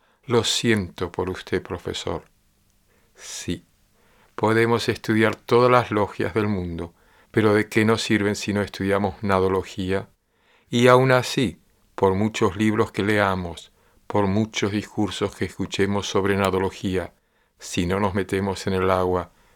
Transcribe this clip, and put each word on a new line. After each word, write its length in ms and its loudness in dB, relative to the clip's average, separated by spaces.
Lo 180 2
siento 680 -2
por 180 -4
usted, 320 -4
profesor". 640 -8
Sí, 500 -10
podemos 520 2
estudiar 480 2
todas 340 4
las 220 4
logias 420 -2
del 140 0
mundo, 460 -6
pero 220 4
¿de 140 2
qué 180 2
nos 160 2
sirven 340 0
si 180 -4
no 80 0
estudiamos 640 -2
nadología? 840 -2
Y 180 4
aún 240 6
así, 480 0
por 180 4
muchos 420 0
libros 360 0
que 120 -4
leamos, 680 -2
por 200 0
muchos 440 -2
discursos 640 -4
que 100 -4
escuchemos 640 -2
sobre 280 0
nadología, 760 -2
si 260 -4
no 140 0
nos 140 -2
metemos 540 -4
en 60 -2
el 180 0
agua, 400 0